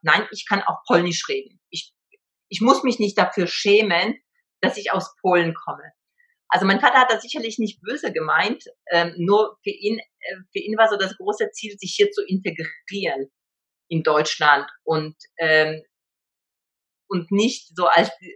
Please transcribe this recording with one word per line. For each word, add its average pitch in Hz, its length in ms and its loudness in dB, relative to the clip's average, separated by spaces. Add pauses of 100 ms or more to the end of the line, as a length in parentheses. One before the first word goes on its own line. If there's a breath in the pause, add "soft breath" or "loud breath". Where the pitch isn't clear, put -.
„Nein, 160 300 2
ich - 160 -14
kann - 140 0
auch - 240 -4
Polnisch 175 420 0
reden. 135 320 -8 (100)
Ich, - 220 -14 (560)
ich 190 120 -6
muss 226 240 4
mich 247 160 0
nicht 208 180 -2
dafür 185 300 0
schämen, 202 720 2 (420)
dass 185 160 -2
ich - 160 -6
aus 180 300 -4
Polen 175 320 2
komme.“ - 380 -14 (560)
Also 185 180 2
mein 196 140 2
Vater 262 200 6
hat 247 100 4
das 226 120 -2
sicherlich 233 360 -10
nicht 214 240 -4
böse 240 300 -6
gemeint, 160 520 -2 (280)
ähm, 170 260 2
nur 208 460 2
für 202 60 -4
ihn, 202 280 -4
äh, - 380 -16 (160)
für - 80 -6
ihn 214 180 -6
war 220 100 6
so 208 80 -2
das 190 200 -4
große 208 360 -4
Ziel, 208 260 -14
sich 185 180 -10
hier 202 160 4
zu 202 140 -6
integrieren 165 1040 -8 (580)
in 160 160 -4
Deutschland 151 680 2 (140)
und, 156 320 -4 (220)
ähm, 156 440 2 (1300)
und 180 220 -4
nicht 202 460 -2
so 175 100 0
als, 170 240 4 (240)